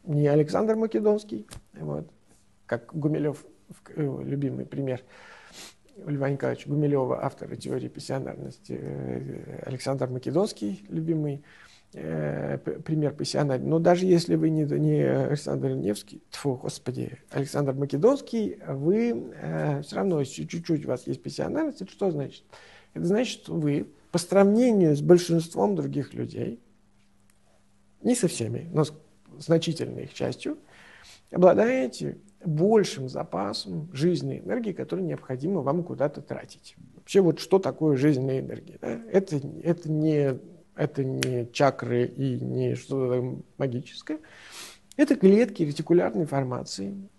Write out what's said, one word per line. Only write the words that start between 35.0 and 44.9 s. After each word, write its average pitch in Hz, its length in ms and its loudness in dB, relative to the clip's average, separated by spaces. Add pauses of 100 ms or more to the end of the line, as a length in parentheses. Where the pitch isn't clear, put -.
необходимо 147 560 -4
вам 151 220 0
куда-то 143 380 -4
тратить. - 540 -12 (200)
Вообще, - 260 2
вот 165 180 4
что - 200 4
такое 147 380 2
жизненная 135 420 2
энергия, - 400 -10
да? - 220 -6 (100)
Это, 151 300 2 (220)
это 170 280 -2
не, 151 480 2 (360)
это 143 280 -2
не 127 480 -2
чакры 123 540 2
и 131 340 -2
не 127 360 -2
что-то 127 400 -2
там 127 280 -4 (140)
магическое. 135 600 -6 (760)